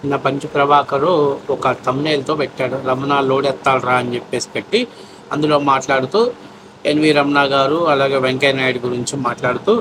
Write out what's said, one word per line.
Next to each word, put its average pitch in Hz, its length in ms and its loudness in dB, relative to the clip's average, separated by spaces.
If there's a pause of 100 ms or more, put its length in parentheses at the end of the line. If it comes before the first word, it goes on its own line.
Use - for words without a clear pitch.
నిన్న 139 120 -2
పంచు 139 300 -4
ప్రభాకరు 143 920 2 (120)
ఒక 131 220 0 (140)
థంబ్‌నెయిల్‌తో 143 480 -2
పెట్టాడు, 131 420 -4 (120)
"రమణ 139 320 0
లోడ్ 135 260 2
ఎత్తాలరా" 131 460 0
అని 123 220 0
చెప్పేసి 120 400 -6
పెట్టి, 202 320 -2 (460)
అందులో 151 260 2
మాట్లాడుతూ 135 640 0 (680)
ఎన్వి 151 260 2
రమణ 143 320 2
గారు 139 440 0
అలాగే 139 300 2
వెంకయ్య 131 340 0
నాయుడు 131 340 0
గురించి 123 300 -4
మాట్లాడుతూ 123 640 -2